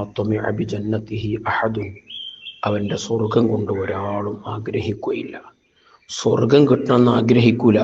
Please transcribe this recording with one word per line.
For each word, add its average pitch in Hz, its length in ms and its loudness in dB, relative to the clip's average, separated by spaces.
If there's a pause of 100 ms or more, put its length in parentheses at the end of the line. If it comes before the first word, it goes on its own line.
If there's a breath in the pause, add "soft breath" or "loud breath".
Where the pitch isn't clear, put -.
ത്വമിഅ 104 420 -2
ബി 110 140 -2
ജന്നതിഹി 107 640 -4 (160)
അഹദുൻ, 107 400 -2 (760)
അവൻ്റെ 104 340 -2
സ്വർഗം 113 500 0
കൊണ്ട് 107 260 -2
ഒരാളും 101 600 -6 (120)
ആഗ്രഹിക്കുകയില്ല. 107 880 -6 (720 soft breath)
സ്വർഗം 120 560 4
കിട്ടണമെന്ന് 123 460 4
ആഗ്രഹിക്കൂല, 117 720 4